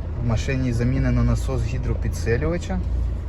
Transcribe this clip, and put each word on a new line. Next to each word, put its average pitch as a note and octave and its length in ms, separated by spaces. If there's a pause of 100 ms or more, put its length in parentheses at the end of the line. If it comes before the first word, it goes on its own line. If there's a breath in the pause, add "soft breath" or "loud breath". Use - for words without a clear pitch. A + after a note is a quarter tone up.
(240)
в A#2+ 40
машині B2+ 460
замінено B2 500
насос A#2+ 400
гідропідсилювача. B2 1160 (500)